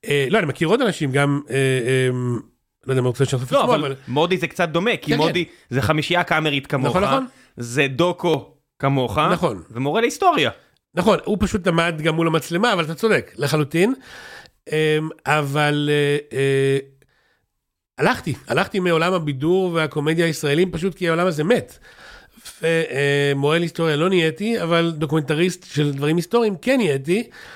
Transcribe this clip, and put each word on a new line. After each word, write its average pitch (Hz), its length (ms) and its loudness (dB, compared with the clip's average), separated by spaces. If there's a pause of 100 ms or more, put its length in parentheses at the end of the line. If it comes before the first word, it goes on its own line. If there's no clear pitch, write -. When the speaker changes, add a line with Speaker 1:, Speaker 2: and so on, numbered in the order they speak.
Speaker 1:
אה, 143 240 0
לא, 214 80 2
אני 180 80 0
מכיר 156 220 -2
עוד 247 140 2
אנשים, 160 300 -2
גם, 143 280 2 (100)
אה, - 40 -6
אה, 131 540 2 (800)
לא 131 60 -2
יודע 131 80 2
אם 127 40 0
אני 127 40 2
רוצה 127 160 0
לשתף 127 180 -2
את 131 100 -6
Speaker 2:
לא, 269 100 2
Speaker 1:
שמו, 240 120 2
Speaker 2:
אבל 190 100 0
Speaker 1:
אבל 135 100 -4 (140)
Speaker 2:
מודי 165 280 2
זה 160 100 -4
קצת 175 220 -2
דומה, 175 280 0
כי - 140 -6
Speaker 1:
כן, - 0 -
כן. 143 60 2
Speaker 2:
מודי 165 280 0 (260)
זה 127 120 0
חמישייה 156 400 0
קאמרית 151 440 0
כמוך, 143 300 -2
Speaker 1:
נכון, 190 80 2
נכון. 262 220 0 (300)
Speaker 2:
זה 120 340 -2
דוקו 160 640 0 (240)
כמוך, 135 400 0
Speaker 1:
נכון. 151 520 0
Speaker 2:
ומורה 139 300 -2
להיסטוריה. 233 500 2 (440)
Speaker 1:
נכון, 185 300 4
הוא 202 160 -2
פשוט 190 260 -2
למד 165 360 0
גם 160 120 0
מול 165 120 0
המצלמה, 170 460 0
אבל 175 120 0
אתה 160 100 -6
צודק, 208 420 0
לחלוטין. 156 580 0 (800)
אמ, - 20 -4 (520)
אבל, 147 680 0
אה, 147 460 0
אה, 135 400 2 (1200)
הלכתי, 165 360 0 (140)
הלכתי 190 320 -2
מעולם 175 320 2
הבידור 170 600 0
והקומדיה 160 520 0
הישראלים, 160 440 0
פשוט 175 240 -4
כי 175 140 -4
העולם 170 180 0
הזה 151 180 0
מת. 214 340 0 (840)
ומורה 143 960 0
להיסטוריה 165 380 0
לא 165 120 2
נהייתי, 190 540 0
אבל 170 340 0
דוקומנטריסט 156 680 0
של 147 280 -2
דברים 147 240 0
היסטוריים 214 400 0
כן 254 200 0
נהייתי. 175 540 0 (260)